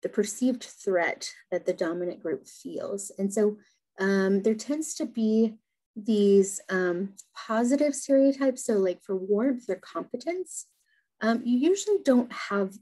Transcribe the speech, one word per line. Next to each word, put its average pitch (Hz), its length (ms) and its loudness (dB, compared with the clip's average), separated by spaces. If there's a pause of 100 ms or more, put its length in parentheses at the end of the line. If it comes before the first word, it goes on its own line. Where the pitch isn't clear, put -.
the 190 60 -4
perceived 247 560 -2
threat - 680 -4 (160)
that 175 160 -4
the 180 80 -2
dominant 175 480 -4
group - 260 -6
feels. - 720 -10
And 196 120 -2
so, 208 280 0 (400)
um, 190 440 2
there 220 120 2
tends 302 400 -6
to 320 100 -6
be 220 540 0 (400)
these, 202 680 4
um, 185 460 -2 (200)
positive 277 600 0
stereotypes. 269 680 2
So, 226 100 0
like, 185 280 0
for 190 140 -6
warmth 208 520 0
or 185 80 -2
competence, 330 880 -8 (560)
um, 226 220 0
you 247 140 2
usually 381 460 2
don't 247 260 4
have 196 520 -4